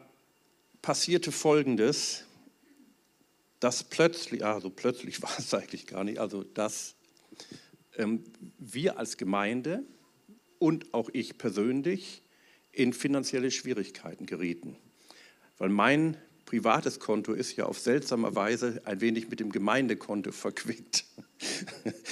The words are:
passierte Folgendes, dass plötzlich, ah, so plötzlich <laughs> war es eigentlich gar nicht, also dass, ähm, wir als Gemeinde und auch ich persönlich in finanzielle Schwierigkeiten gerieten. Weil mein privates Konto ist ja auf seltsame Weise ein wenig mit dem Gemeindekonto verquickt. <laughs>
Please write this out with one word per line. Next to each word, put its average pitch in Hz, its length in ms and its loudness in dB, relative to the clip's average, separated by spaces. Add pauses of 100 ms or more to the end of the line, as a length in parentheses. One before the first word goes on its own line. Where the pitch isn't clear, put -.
(800)
passierte 170 500 2
Folgendes, 139 920 4 (1400)
dass 123 220 2
plötzlich, - 600 2
ah, 104 160 0
so 92 100 -6
plötzlich - 520 -4
<laughs> - 0 -
war - 160 -6
es - 160 -2
eigentlich - 340 -6
gar 95 160 -6
nicht, 104 160 -4
also 101 240 -4
dass, - 520 -4 (1040)
ähm, 113 260 -2 (340)
wir 139 400 -2
als 113 200 -6
Gemeinde 120 640 0 (760)
und 160 340 2
auch 113 200 0
ich - 240 -4
persönlich 127 840 0 (480)
in 123 220 4
finanzielle 135 580 0
Schwierigkeiten 98 760 -6
gerieten. 87 520 -4 (800)
Weil 95 120 0
mein 139 480 4 (280)
privates 120 540 2
Konto 107 340 0
ist - 220 -4
ja 107 100 0
auf - 140 -4
seltsame 120 560 2
Weise 113 500 0
ein 101 160 -4
wenig 113 280 2
mit 113 100 -8
dem 107 120 -2
Gemeindekonto 104 800 0
verquickt. - 760 -4
<laughs> - 60 -20 (960)